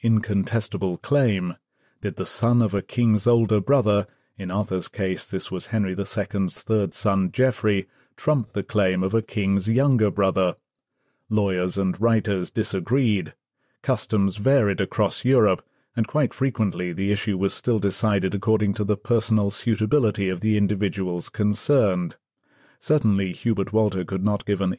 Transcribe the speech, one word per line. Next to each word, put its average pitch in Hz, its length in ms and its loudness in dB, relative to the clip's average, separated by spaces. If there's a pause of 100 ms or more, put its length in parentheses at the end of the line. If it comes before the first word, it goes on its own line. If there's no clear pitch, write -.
incontestable 104 960 0
claim. 101 580 0 (460)
Did 98 140 -4
the 90 100 -4
son 120 360 0
of 101 120 0
a 98 80 0
king's 113 460 0
older 110 340 4
brother, 104 460 2 (300)
in 92 140 -6
Arthur's 92 380 -2
case 92 360 -4
this - 240 -6
was 92 180 -6
Henry 101 260 0
the 95 120 -4
Second's 98 560 -4
third 104 320 -2
son 98 380 0
Geoffrey, 107 560 0 (300)
trump - 340 -2
the 98 120 -4
claim 92 400 0
of 95 100 -2
a 113 80 2
king's 98 480 -2
younger 120 420 2
brother? 95 460 0 (720)
Lawyers 95 480 0
and 92 240 0
writers 107 500 0
disagreed. 104 840 -2 (480)
Customs 101 540 0
varied 104 460 2
across - 420 -2
Europe, 113 420 2 (300)
and 113 100 0
quite 147 280 -2
frequently 92 580 -2
the 98 200 -2
issue 98 260 0
was 95 160 0
still 113 260 -2
decided 98 560 0
according 101 380 2
to 107 100 -2
the 101 140 0
personal 107 520 0
suitability 107 800 0
of 90 140 -2
the 107 160 2
individuals 95 720 -2
concerned. 104 880 0 (640)
Certainly 98 520 0
Hubert 98 400 -2
Walter 101 320 0
could 95 220 -4
not 104 200 -2
give 101 140 -2
an 92 180 0